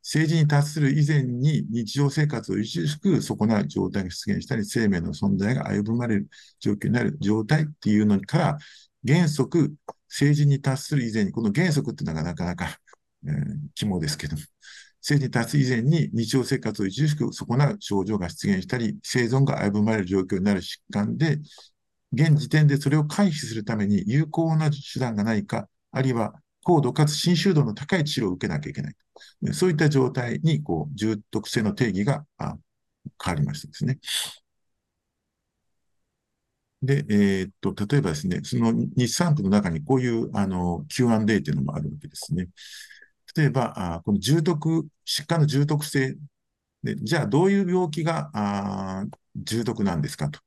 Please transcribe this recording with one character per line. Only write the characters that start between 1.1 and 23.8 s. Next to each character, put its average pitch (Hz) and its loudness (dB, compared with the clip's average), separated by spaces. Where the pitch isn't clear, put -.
に 123 0
日 110 -4
常 143 4
生 147 0
活 113 -4
を - 0
著 120 -2
し 151 -2
く 175 4
損 - -4
な 107 4
う 98 -2
状 95 -2
態 98 -2
が 87 -6
出 - -6
現 92 0
し 90 -12
た 127 -2
り、 107 -2
生 113 0
命 95 2
の 85 -4
存 98 0
在 101 0
が - -2
危 104 0
ぶ 113 -2
ま 120 -2
れ 107 0
る - -8
状 104 0
況 104 -6
に 104 2
な 120 2
る 107 -2
状 107 2
態 151 2
っ - -4
て - -4
い 107 6
う 107 4
の 101 4
か 147 -2
ら、 151 0
原 160 4
則、 151 0
成 143 2
人 147 4
に 139 2
達 131 -2
す 151 -2
る 123 0
以 110 -4
前 107 2
に、 95 -2
こ 117 -4
の 104 2
原 165 2
則 139 0
っ - -8
て - -8
い - -4
う - -4
の 78 -4
が 80 -4
な 87 -4
か 90 -4
な 90 -2
か、 87 -8
え 139 -6
ー、 - -2
肝 98 -4
で 78 -4
す 76 -4
け 76 -10
ど 76 -6
も、 76 -8
成 - 0
人 143 2
に 113 -4
達 117 0
す 151 0
る 135 4
以 123 -2
前 120 0
に 147 2
日 113 -2
常 131 2
生 127 -2
活 107 -4
を 98 0
著 110 0
し 151 2
く 120 -2
損 - -2
な 143 4
う - -6
症 98 -2
状 104 -2
が 87 -2
出 - -4
現 92 2
し - -10
た 127 -2
り、 110 -2
生 123 0
存 135 4
が - 0
危 101 2
ぶ 104 0
ま 110 2
れ 110 2
る 92 -2
状 95 2
況 92 -2
に 90 -2
な 101 4
る 90 -2
疾 - -12
患 110 -2
で、 151 2
現 151 4
時 - -2
点 156 6
で 139 4
そ 147 0
れ 147 4
を 151 2
回 196 2
避 160 2
す 117 -6
る 110 -6
た 113 -2
め 104 0